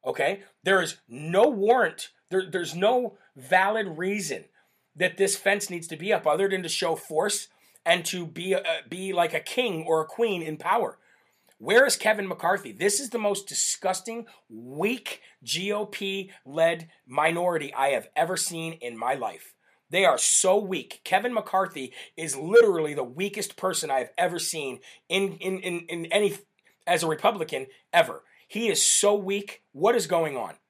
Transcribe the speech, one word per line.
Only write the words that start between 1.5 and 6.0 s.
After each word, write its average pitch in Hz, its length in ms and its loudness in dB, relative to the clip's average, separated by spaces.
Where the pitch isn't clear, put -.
There, 190 200 0
there's 156 240 -4
no 233 440 2
valid 185 640 2
reason 175 460 -4
that 180 220 -2
this 190 180 2
fence 202 320 0
needs 170 200 -10
to 160 80 -10
be 175 140 -6